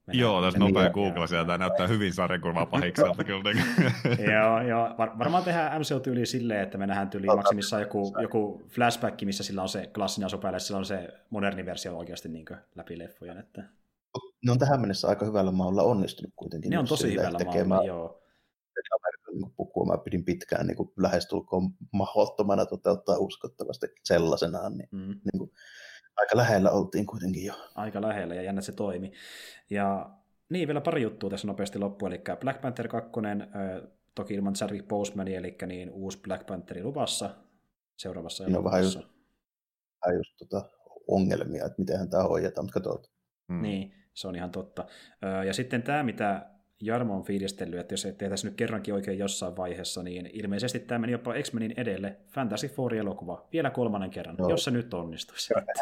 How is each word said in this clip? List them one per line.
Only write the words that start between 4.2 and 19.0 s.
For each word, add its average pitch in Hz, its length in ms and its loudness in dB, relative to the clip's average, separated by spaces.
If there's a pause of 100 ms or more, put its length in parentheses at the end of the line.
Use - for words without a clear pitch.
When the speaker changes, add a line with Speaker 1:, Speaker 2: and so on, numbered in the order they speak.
Speaker 1:
<laughs> 107 60 6
Joo, 113 280 6
joo. 113 360 2
Var-, 113 220 0
varmaan 165 240 4
tehdään 160 380 0
M - 20 0
C 143 80 -2
U-tyyliin 123 360 0
silleen, 117 340 0
että 98 160 -4
me 98 100 0
nähdään 98 220 0
tyyliin 98 180 -2
Speaker 3:
Tota, 107 100 8
Speaker 1:
maksimissaan 101 440 2
joku, 101 400 -2
joku 104 460 0
flashback, 117 580 2
missä 98 180 -2
sillä 98 180 -4
on 92 80 -2
se 95 260 -6
klassinen 98 300 -2
asu 92 120 -2
päällä, 92 220 -2
sillä 98 180 -4
on 95 80 -2
se 95 220 -4 (220)
moderni 98 360 0
versio 87 320 -6
oikeasti 85 320 -10
niinkö 82 280 -12 (180)
läpi 82 240 -12
leffojen, 87 380 -14
että - 260 -14 (840)
Speaker 3:
Ne 123 60 6
on 123 80 6
tähän 139 220 4
mennessä 98 260 0
aika 104 180 2
hyvällä 101 260 4
maulla 92 320 4
onnistunut 101 520 2
kuitenkin - 360 -6
Speaker 1:
Ne 170 60 2
on 151 60 2
Speaker 3:
nyt 120 60 0
Speaker 1:
tosi 151 120 2
Speaker 3:
silleen 101 180 2
Speaker 1:
hyvällä 87 180 0
Speaker 3:
tekemään 90 300 2
Speaker 1:
maulla, 95 200 4
joo. 85 340 -6 (800)